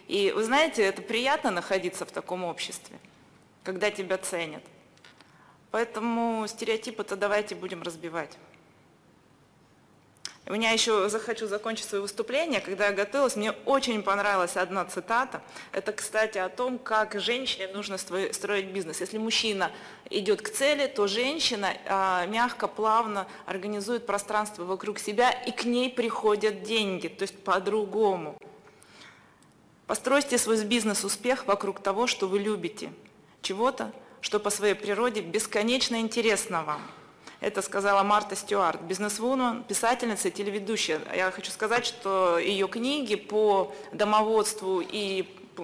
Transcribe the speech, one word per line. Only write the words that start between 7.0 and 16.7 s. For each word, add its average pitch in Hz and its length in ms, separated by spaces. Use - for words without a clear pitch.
давайте 208 380
будем 180 280
разбивать. 165 540
У - 60
меня 226 200
ещё, 220 360
захочу 220 380
закончить 214 380
своё 202 180
выступление. 233 580
Когда 196 280
я 202 40
готовилась, 208 440
мне 214 160
очень 254 360
понравилась 196 540
одна 185 280
цитата. 226 580
Это, 202 220
кстати, 214 460
о 185 100
том, 247 300